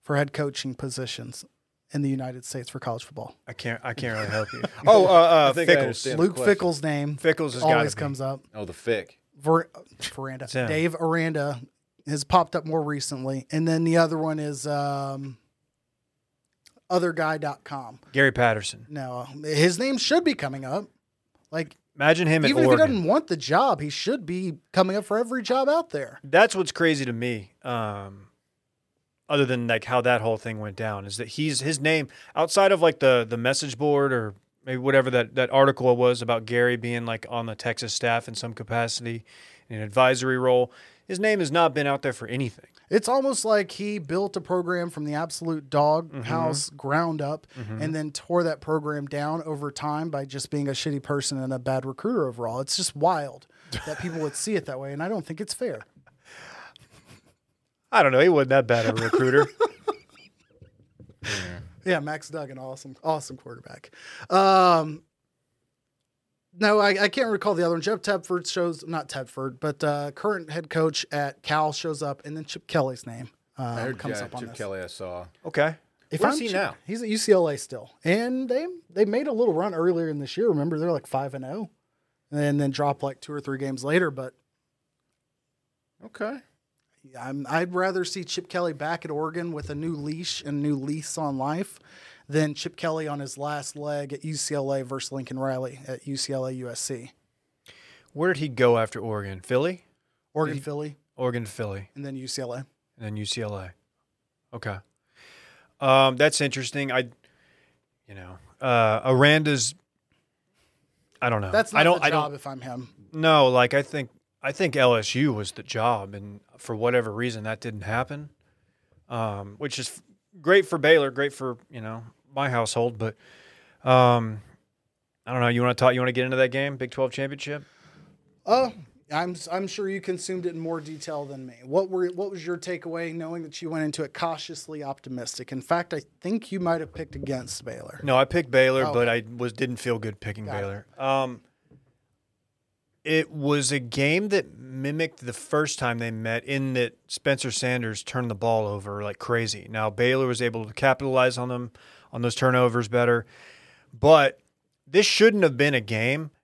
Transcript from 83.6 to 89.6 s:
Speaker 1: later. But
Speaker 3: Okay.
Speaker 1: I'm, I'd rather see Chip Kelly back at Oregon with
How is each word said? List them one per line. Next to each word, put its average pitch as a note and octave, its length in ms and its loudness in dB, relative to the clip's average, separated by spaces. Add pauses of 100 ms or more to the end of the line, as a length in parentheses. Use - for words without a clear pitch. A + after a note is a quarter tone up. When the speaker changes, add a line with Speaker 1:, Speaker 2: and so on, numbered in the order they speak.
Speaker 1:
later. D#3+ 260 2
But C3 240 -12 (1700)
Speaker 3:
Okay. A#3 360 -8 (800)
Speaker 1:
I'm, C3+ 300 -8
I'd F3 240 -2
rather F#3 320 -2
see F3+ 200 -8
Chip - 260 -10
Kelly F3 240 -2
back D#3+ 320 -6
at D#3+ 40 -8
Oregon D#3+ 420 -4
with D3+ 180 -10